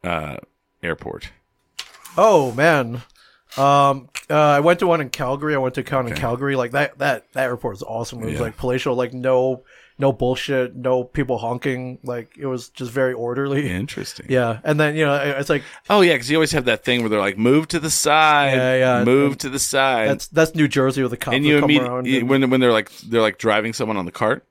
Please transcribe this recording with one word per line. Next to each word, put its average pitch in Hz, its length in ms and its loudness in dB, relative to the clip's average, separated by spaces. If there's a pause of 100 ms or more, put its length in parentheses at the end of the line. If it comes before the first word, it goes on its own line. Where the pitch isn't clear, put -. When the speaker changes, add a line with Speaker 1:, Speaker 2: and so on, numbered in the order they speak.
Speaker 1:
uh, 78 320 -6 (460)
airport? - 480 -8 (840)
Speaker 2:
Oh, 170 360 4
man. 127 500 2 (540)
Um, 139 540 2 (180)
uh, 151 60 -2
I 147 260 4
went 170 200 4
to 185 60 0
one 165 140 2
in 135 80 -6
Calgary. 139 460 -4
I 139 40 0
went 127 180 -4
to 135 40 -6
a 120 40 -6
con 131 220 -4
in 117 60 -6
Speaker 1:
Okay. - 80 -8
Speaker 2:
Calgary. 131 360 -4
Like, 120 160 -4
that, 143 260 -2
that, 139 340 -2
that 135 120 -2
airport 120 320 -6
was 98 60 -14
awesome. 117 400 -8
It 110 40 -8
was, - 80 -6
Speaker 1:
Yeah. 71 80 -4
Speaker 2:
like, 113 160 -8
palatial, 127 360 -2
like, 123 200 -4
no, 127 480 0 (360)
no 139 140 2
bullshit, 127 640 -2
no 127 280 0
people 127 340 -4
honking. 127 680 -6
Like, 120 340 -10
it 139 60 -14
was 127 240 -6
just 123 240 -12
very 127 220 0
orderly. 135 560 -4
Speaker 1:
Interesting. - 580 -8
Speaker 2:
Yeah. 117 340 0
And 151 160 0
then, 151 160 0
you 156 120 0
know, 143 80 2
it, 143 240 -2
it's 139 100 -6
like, 147 140 0 (260)
Speaker 1:
Oh, 202 140 4
yeah, 170 160 4
'cause 117 100 -8
you 147 80 2
always 160 160 2
have 139 140 0
that 113 180 0
thing 123 160 0
where 113 80 0
they're 107 100 0
like, 98 200 0
"Move 135 300 4
to 170 120 -2
the 156 80 -4
side, 147 680 2
Speaker 2:
Yeah, 127 180 2 (220)
yeah. 120 60 2
Speaker 1:
move 139 280 4
Speaker 2:
And 139 80 -10
Speaker 1:
to 139 80 -6
the 135 100 -4
side." 127 520 0
Speaker 2:
that's, 110 160 -4
that's 160 280 0
New 151 140 2
Jersey 135 320 0
with 123 120 -2
the 120 40 -8
cops - 180 -4
Speaker 1:
And 135 80 0
Speaker 2:
that 147 60 2
Speaker 1:
you 147 120 4
Speaker 2:
come 147 100 2
Speaker 1:
immedi-, 147 180 4
Speaker 2:
around 127 180 -4
Speaker 1:
you, 131 120 2
Speaker 2:
and 123 100 0
Speaker 1:
when, 135 220 4
when 131 100 4
they're, 123 120 6
like, 110 180 0 (180)
they're, 113 140 2
like, 107 160 0
driving 110 340 0
someone 110 240 -4
on 95 80 -4
the 87 80 -10
cart. 120 380 -2